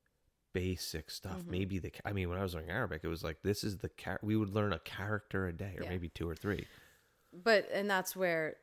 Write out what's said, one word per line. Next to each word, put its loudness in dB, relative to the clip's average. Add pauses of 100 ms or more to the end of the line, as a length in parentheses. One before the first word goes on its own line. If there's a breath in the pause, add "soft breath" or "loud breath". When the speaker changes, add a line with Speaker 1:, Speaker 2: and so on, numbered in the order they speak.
(540)
Speaker 1:
basic -2
stuff. -8
Speaker 2:
Mm-hmm. -8
Speaker 1:
Maybe 0
the, -4
ca-, -12
I -2
mean, 2
when 0
I 0
was 0
learning -4
Arabic, 0
it 0
was -2
like, -4
this 2
is 0
the -4
char-, -4
we 4
would 4
learn 4
a 0
character -2
a -2
day -6
or -4
Speaker 2:
Yeah. -4
Speaker 1:
maybe -2
two -4
or -2
three. 0 (680 loud breath)
Speaker 2:
But, 6
and 2
that's 2
where, 2